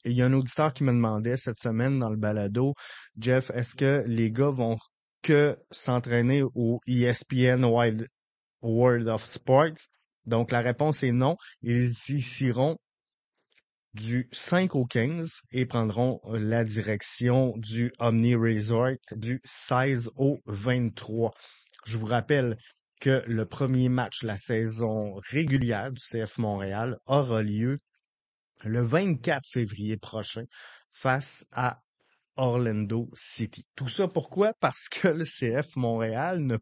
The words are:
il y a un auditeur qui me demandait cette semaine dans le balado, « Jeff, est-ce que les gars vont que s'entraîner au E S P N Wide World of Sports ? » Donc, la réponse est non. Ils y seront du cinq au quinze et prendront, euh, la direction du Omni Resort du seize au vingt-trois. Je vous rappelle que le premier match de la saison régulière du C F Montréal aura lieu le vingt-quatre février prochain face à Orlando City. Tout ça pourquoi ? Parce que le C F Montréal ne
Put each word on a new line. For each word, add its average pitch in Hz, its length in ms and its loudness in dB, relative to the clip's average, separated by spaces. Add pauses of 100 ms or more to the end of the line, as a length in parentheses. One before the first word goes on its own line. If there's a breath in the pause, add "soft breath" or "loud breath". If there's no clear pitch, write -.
il 120 80 -2
y 123 100 4
a 123 40 6
un 131 60 6
auditeur 135 400 2
qui - 100 -6
me 127 100 4
demandait 117 440 2
cette 120 220 -8
semaine 123 400 0
dans 117 100 -2
le 110 80 -2
balado, « 107 580 0 (440 loud breath)
Jeff, 127 320 0
est-ce 123 240 -4
que 139 320 2
les 113 240 2
gars 131 180 2
vont 117 300 0 (420)
que 147 380 4 (120)
s'entraîner 123 720 2 (120)
au 117 340 0
E 123 140 2
S 123 220 2
P 127 180 0
N 127 240 4
Wide 117 400 2 (560)
World 117 460 4
of 110 180 -2
Sports ? » 156 640 2 (360)
Donc, 117 280 0
la 120 80 2
réponse 131 420 0
est 127 100 2
non. 135 240 2 (240 loud breath)
Ils 120 280 0
y 131 340 -4
seront 131 560 -2 (1160)
du 117 380 -4
cinq 180 420 0
au 131 100 2
quinze 151 560 -2 (100)
et 123 160 -2
prendront, 117 580 0
euh, 110 140 -6
la 110 260 0
direction 110 920 0
du 117 420 -2
Omni 117 360 4
Resort 113 640 0 (140)
du 117 320 -6
seize 127 720 -2
au 139 300 0
vingt-trois. 113 840 -2 (520 loud breath)
Je 110 120 -6
vous 110 100 -6
rappelle 120 500 0 (440 loud breath)
que 135 260 2
le 110 200 -2
premier 131 420 0
match 123 340 -2
de 117 40 -6
la 104 100 -4
saison 110 800 -4 (160)
régulière 131 600 0
du 127 100 -12
C 110 260 -6
F - 120 -10
Montréal 104 680 -4
aura 127 360 2
lieu 110 360 -2 (840)
le 113 200 0
vingt-quatre 143 680 0
février 107 460 -4
prochain 110 480 -10 (460 loud breath)
face - 600 -4
à 127 300 -4 (560)
Orlando 117 800 0
City. - 500 -10 (100)
Tout 131 140 -8
ça 190 180 0
pourquoi ? 190 540 0
Parce - 280 -4
que - 200 0
le 160 160 0
C 127 380 -2
F - 140 -18
Montréal 120 640 0
ne 123 220 0